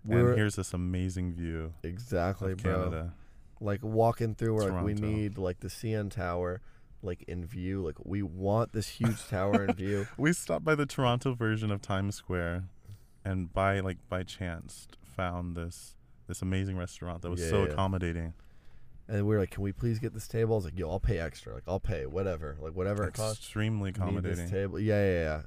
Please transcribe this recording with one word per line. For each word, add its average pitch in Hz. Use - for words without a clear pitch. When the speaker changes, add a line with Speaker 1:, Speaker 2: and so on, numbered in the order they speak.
Speaker 1:
And 120
Speaker 2:
We're 120
Speaker 1:
here's 107
this 92
amazing 90
view 82
Speaker 2:
Exactly, 95
Speaker 1:
of 92
Speaker 2:
bro. 92
Speaker 1:
Canada. 85
Speaker 2:
Like, 101
walking 113
through, 113
we're 101
like, 90
"We 104
Speaker 1:
Toronto. 107
Speaker 2:
need, 104
like, 90
the 92
C 110
N 104
Tower, 90
like, 90
in 87
view. 90
Like, 80
we 101
want 98
this 110
huge 113
tower 98
in -
Speaker 1:
<laughs> -
Speaker 2:
view." 101
Speaker 1:
We 147
stopped -
by 156
the 147
Toronto 127
version 110
of 98
Times 101
Square 87
and 92
by, 98
like, 92
by 92
chance -
found 87
this, -
this 90
amazing 95
restaurant 87
that 87
was 87
so 98
Speaker 2:
Yeah. 76
Speaker 1:
accommodating. 87
Speaker 2:
And 104
we 107
were 104
like, 90
"Can 98
we 98
please 113
get 117
this 110
table?" 113
I -
was 92
like, 80
"Yo, 82
I'll 98
pay 98
extra. 73
Like, -
I'll 92
pay 73
whatever. 78
Like, 80
whatever 98
it 90
costs. 107
Speaker 1:
Extremely 107
Speaker 2:
Need 92
this 98
Speaker 1:
accommodating. 87
Speaker 2:
table." 92
Yeah, 104
yeah, 90
yeah. 76